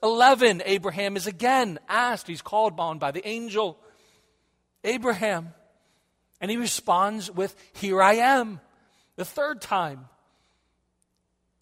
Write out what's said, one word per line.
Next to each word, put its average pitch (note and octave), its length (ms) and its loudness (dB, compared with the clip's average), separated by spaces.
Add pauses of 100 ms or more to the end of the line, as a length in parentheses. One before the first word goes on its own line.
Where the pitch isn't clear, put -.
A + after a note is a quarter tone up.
eleven, A#3 600 4
Abraham G3 520 -2
is F#3+ 120 -6
again A3+ 500 0 (100)
asked, A#3 380 -2
he's E3+ 160 -12
called G3+ 380 -2
on D#3+ 180 -4
by C#3 140 -2
the F#3 140 -8
angel, A3 520 -4 (1040)
"Abraham." G#3 720 -4 (840)
And F#3 120 -6
he A#3 80 -2
responds G3+ 720 0
with, F#3 260 -6 (160)
"Here F#3+ 300 0
I G#3 140 8
am," A#3 440 2 (560)
the - 80 -6
third C#4+ 380 -4
time. C#3 480 -4 (1500)